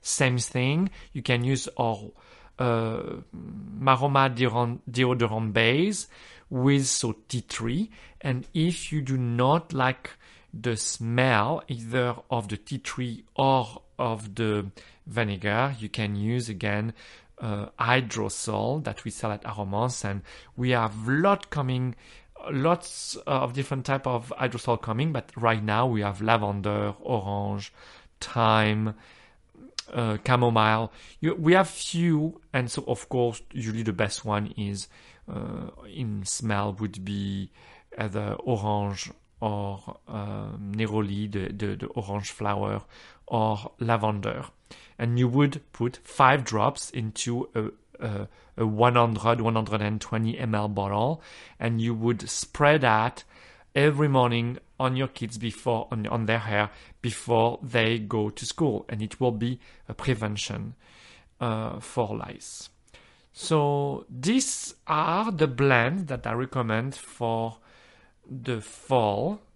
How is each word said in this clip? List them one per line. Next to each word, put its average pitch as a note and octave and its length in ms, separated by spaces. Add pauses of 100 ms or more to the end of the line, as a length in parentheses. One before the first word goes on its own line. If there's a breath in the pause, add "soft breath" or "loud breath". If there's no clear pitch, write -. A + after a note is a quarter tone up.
Same B2+ 380
thing, C#3 500 (240 loud breath)
you C#3+ 100
can A#2+ 200
use C3 340
our, G#2+ 360 (480 loud breath)
uh, A2+ 560 (180)
Maroma C3+ 960
deodorant, A#2+ 460 (100)
deodorant A#2 640
base C3+ 540 (420 loud breath)
with, C3+ 380
so, A#2 300 (100)
tea B2 140
tree, C3+ 500 (300 loud breath)
and C3 340
if E3 380
you D3+ 100
do C3 160
not B2+ 540
like C3 380 (500 loud breath)
the A#2 180
smell A#2+ 920
either A#2+ 480 (140)
of A2+ 180
the G#2+ 80
tea - 220
tree B2 440 (140)
or C3 460 (160)
of A2 360
the G#2+ 320 (400 loud breath)
vinegar, G#2+ 720
you G#2+ 120
can G#2 260
use A2+ 320
again, G#2 460 (440 loud breath)
uh, G#2 280 (120)
hydrosol A2+ 1040
that A2+ 220
we A2+ 60
sell A2 200
at G#2 140
Aromance, G#2 600
and G2 160 (340 loud breath)
we B2 140
have A2 360
lot F3 440
coming, B2+ 440 (560 loud breath)
lots D#3+ 680 (100)
of C3 260
different C3 320
type C3+ 220
of B2 320
hydrosol A#2+ 420
coming, C3 320
but B2+ 240
right A2+ 260
now G#2+ 240
we A2+ 140
have G2+ 220
lavender, G#2 800
orange, G2+ 680 (480 loud breath)
thyme, A2 760 (960 loud breath)
uh, A2 240 (100)
chamomile. A2+ 640 (300 loud breath)
You, D#3 140
we E3 180
have F#3 160
few, E3 720 (140)
and B2 160
so - 180
of - 220
course A#2+ 320 (100)
usually A2+ 300
the A2 100
best G#2 320
one G#2 320
is, G2+ 320 (420 loud breath)
uh, - 380 (260)
in G#2 300
smell G#2 560
would F#2+ 240
be G2 460 (480 loud breath)
either G#2 340 (120)
orange G#2 680 (300)
or, G2+ 580 (100)
uh, G#2 400 (100)
neroli, G#2 720
the, G2 220
the, G2+ 240
the G2+ 100
orange G2+ 460
flower, G2+ 500 (460 loud breath)
or A2 500
lavender. A2 640 (540 loud breath)
And A#2 180
you B2 120
would C#3 320 (120)
put - 300
five C3+ 400
drops G#2+ 480
into A#2+ 640
a, - 500
a, G#2 240 (280 soft breath)
a A2+ 100
one A#2 300
hundred, A#2 440
one A2+ 140
hundred A2 260
and G#2 200
twenty A2+ 360
M A#2 200
L G#2+ 100
bottle, G#2 560 (380 loud breath)
and A#2 200
you A#2 140
would A2+ 340
spray - 500
that A#2 440 (540 loud breath)
every D3 320
morning B2 500 (220)
on B2+ 160
your C3+ 100
kids A#2 320
before, A2+ 540
on, G#2+ 160
on A2+ 180
their A2+ 140
hair G#2 300 (300 loud breath)
before A#2 600
they A#2 380
go G#2+ 300
to - 140
school, A#2+ 440
and G#2+ 120
it G#2+ 200
will B2+ 100
be A#2 300 (280 loud breath)
a A2 60
prevention, G#2+ 800 (640 loud breath)
uh, A2 380
for G#2+ 380
lice. - 540 (600 soft breath)
So C#3+ 760
these F#3 640 (140)
are E3+ 420
the D#3+ 160
blends C3+ 600
that B2+ 200
I A2+ 60
recommend A#2+ 640
for A2+ 640 (720 soft breath)
the B2 300
fall. A#2+ 800 (160)